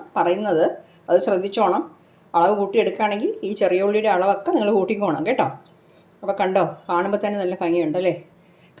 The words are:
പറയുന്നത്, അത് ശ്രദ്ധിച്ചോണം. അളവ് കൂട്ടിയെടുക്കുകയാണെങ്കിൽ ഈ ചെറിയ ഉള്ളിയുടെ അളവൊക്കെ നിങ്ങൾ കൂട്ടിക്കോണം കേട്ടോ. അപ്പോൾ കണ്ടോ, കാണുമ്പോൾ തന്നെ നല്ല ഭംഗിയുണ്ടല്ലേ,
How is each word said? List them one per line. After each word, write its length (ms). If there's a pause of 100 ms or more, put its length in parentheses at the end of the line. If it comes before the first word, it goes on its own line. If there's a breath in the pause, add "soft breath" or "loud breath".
(180)
പറയുന്നത്, 460 (460 loud breath)
അത് 80 (100)
ശ്രദ്ധിച്ചോണം. 560 (520 soft breath)
അളവ് 240
കൂട്ടിയെടുക്കുകയാണെങ്കിൽ 680 (200)
ഈ 0 (100)
ചെറിയ 280
ഉള്ളിയുടെ 280
അളവൊക്കെ 400
നിങ്ങൾ 220
കൂട്ടിക്കോണം 500
കേട്ടോ. 180 (760 loud breath)
അപ്പോൾ 200
കണ്ടോ, 240 (240)
കാണുമ്പോൾ 360
തന്നെ 180
നല്ല 180
ഭംഗിയുണ്ടല്ലേ, 540 (640 soft breath)